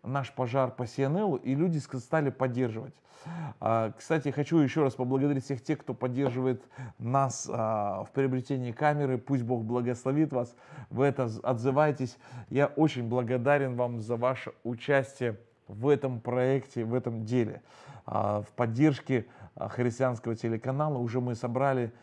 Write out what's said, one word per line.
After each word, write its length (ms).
наш 300
пожар 380
по 160
C 160
N 160
L, 180
и 180
люди 220
ск-, 220
стали 320
поддерживать. 640
А, 380
кстати, 320
хочу 260
еще 260
раз 120
поблагодарить 500
всех 180
тех, 160
кто 140
поддерживает 720
нас, 540
а, 520
в 80
приобретении 600
камеры. 460
Пусть 240
Бог 200
благословит 680
вас. 240
Вы 160
это 240
з-, 140
отзываетесь. 760
Я 200
очень 420
благодарен 640
вам 240
за 160
ваше 360
участие 760
в 200
этом 300
проекте, 640
в 120
этом 320
деле. 340
А, 340
в 120
поддержке, 760
а, 140
христианского 640
телеканала 640
уже 240
мы 140
собрали 580